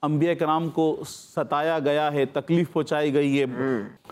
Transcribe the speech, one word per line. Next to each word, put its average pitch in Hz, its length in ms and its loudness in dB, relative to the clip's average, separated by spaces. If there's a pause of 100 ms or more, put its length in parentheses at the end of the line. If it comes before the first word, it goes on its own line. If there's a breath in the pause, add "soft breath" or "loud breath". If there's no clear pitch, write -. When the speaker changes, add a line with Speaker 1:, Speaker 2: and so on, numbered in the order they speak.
Speaker 1:
انبیاء 151 320 2
کرام 165 340 0
کو 156 380 0
ستایا 151 720 -2
گیا 147 340 0
ہے، 143 120 0
تکلیف 160 480 0
پہنچائی 151 420 0
گئی 139 260 2
ہے۔ 135 40 2
Speaker 2:
ہوں۔ 127 380 -2 (300)